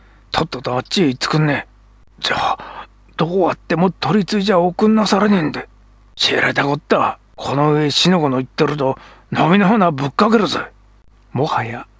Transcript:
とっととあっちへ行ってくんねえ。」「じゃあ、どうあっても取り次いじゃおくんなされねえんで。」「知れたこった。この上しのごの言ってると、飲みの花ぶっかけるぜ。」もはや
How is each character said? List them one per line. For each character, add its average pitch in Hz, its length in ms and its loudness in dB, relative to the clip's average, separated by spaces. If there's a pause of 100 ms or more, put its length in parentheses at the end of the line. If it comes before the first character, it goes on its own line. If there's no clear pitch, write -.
(320)
と - 120 0
っ - 40 -8
と 127 140 -12
と 123 140 -4
あ 131 40 -2
っ - 20 -10
ち - 220 0
へ - 40 4
行 123 80 -2
っ - 20 -18
て - 80 -6
く 160 120 0
ん 156 80 2
ね 139 200 -4
え。」 - 20 -20 (500)
「じ - 140 -4
ゃ - 40 -2
あ、 - 520 -8 (280)
ど 160 120 0
う 175 200 0
あ - 40 -2
っ - 40 -6
て - 200 -4
も 180 140 2
取 170 300 -2
り 185 40 0
次 208 180 -2
い - 20 -2
じ 208 80 0
ゃ 185 60 4
お 175 140 2
く 214 160 0
ん 220 60 4
な 214 120 2
さ 190 140 2
れ 214 80 2
ね 208 80 4
え 180 60 2
ん 143 100 -4
で。」 - 160 -10 (480)
「知 - 180 0
れ 123 180 0
た 117 120 -2
こ 143 100 0
っ 151 40 -6
た。 143 400 0 (180)
こ - 200 -6
の 147 160 2
上 151 180 2
し 165 200 2
の 180 100 4
ご 147 80 0
の 127 100 -2
言 131 80 -4
っ - 20 -20
て - 180 0
る 147 100 -4
と、 135 220 -2 (380)
飲 156 140 2
み 196 80 4
の 202 100 4
花 196 220 4
ぶ 139 160 -4
っ 135 40 -2
か 220 200 2
け 226 80 4
る 190 100 2
ぜ。」 - 220 -6 (640)
も 135 140 -2
は 117 180 -4
や 117 220 -12 (140)